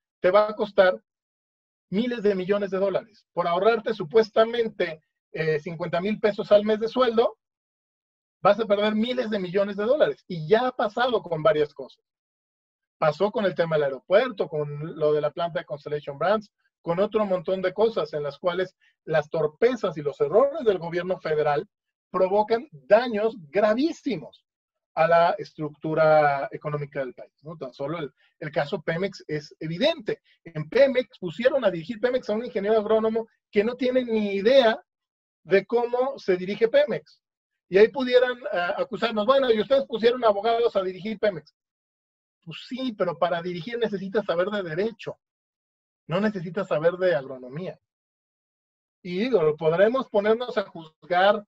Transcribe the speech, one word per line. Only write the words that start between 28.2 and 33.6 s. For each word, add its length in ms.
el 140
caso 280
Pemex 460
es 320
evidente. 600
En 240
Pemex 500
pusieron 460
a 80
dirigir 260
Pemex 320
a 40
un 100
ingeniero 340
agrónomo 480
que 140